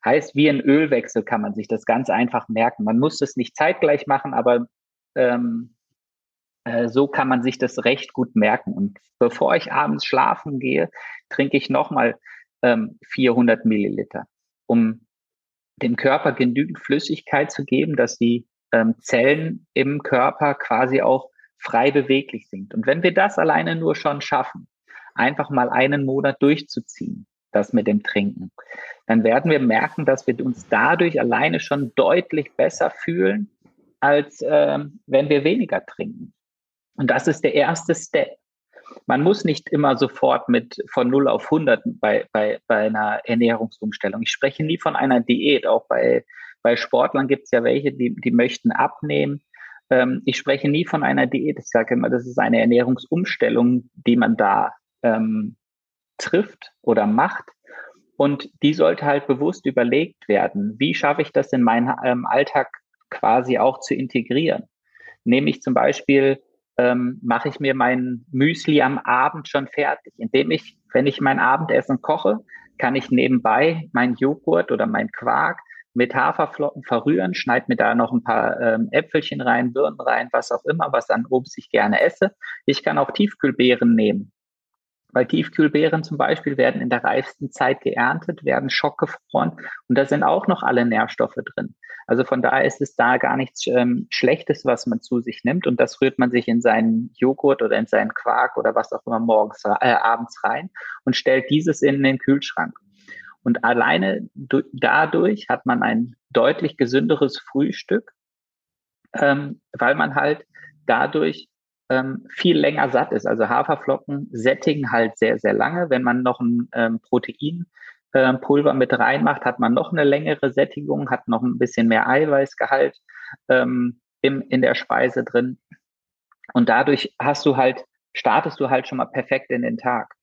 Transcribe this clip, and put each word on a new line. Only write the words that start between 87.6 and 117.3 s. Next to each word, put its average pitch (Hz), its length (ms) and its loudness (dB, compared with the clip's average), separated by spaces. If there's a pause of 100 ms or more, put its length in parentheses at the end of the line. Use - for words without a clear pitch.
geerntet, 147 640 -2
werden 135 240 0
schockgefroren - 840 -4 (380)
und 123 80 2
da 139 80 2
sind 147 180 0
auch 170 240 2
noch 185 160 -2
alle 120 220 2
Nährstoffe 110 500 -2
drin. - 400 -8 (320)
Also 123 160 2
von 127 180 -2
daher 131 240 2
ist 139 160 -2
es - 140 -6
da 123 220 2
gar 127 180 0
nichts, - 320 -6
ähm, 123 420 0
Schlechtes, - 560 0
was 123 220 0
man 117 140 -4
zu 123 180 -2
sich 117 240 -10
nimmt 156 240 0
und 120 120 0
das - 220 2
rührt 135 180 0
man 123 120 2
sich 123 160 0
in 120 140 2
seinen 113 540 2
Joghurt 135 460 2
oder 110 160 0
in 110 80 -2
seinen 110 280 0
Quark 120 440 -2
oder - 180 0
was 113 180 -2
auch 113 120 -10
immer 117 140 -4
morgens, 107 460 0
äh, 104 220 0
abends 117 560 -2
rein 139 260 -4 (340)
und 127 140 0
stellt 131 320 2
dieses 156 320 0
in 139 200 2
den 135 160 2
Kühlschrank. 135 600 -2 (640)
Und 120 200 0
alleine 143 720 0
du-, 135 360 -2
dadurch 160 800 0
hat - 160 -2
man - 160 0
ein 117 340 -2 (140)
deutlich 143 480 0
gesünderes 135 600 0
Frühstück, - 720 -4 (1040)
ähm, 143 480 -2 (100)
weil 123 240 0
man 156 200 -2
halt 143 300 -2 (400)
dadurch, 151 640 -2 (400)
ähm, 131 400 -4
viel 170 280 0
länger 143 320 0
satt 131 220 0
ist. - 140 -4
Also 113 240 -2
Haferflocken 143 800 -4
sättigen 131 600 -2
halt 113 260 0
sehr, 113 220 0
sehr 104 140 0
lange. 160 360 -2
Wenn 127 140 0
man 123 200 0
noch 123 160 0
ein, 120 340 0
ähm, 113 280 -2
Protein, 156 640 -4 (480)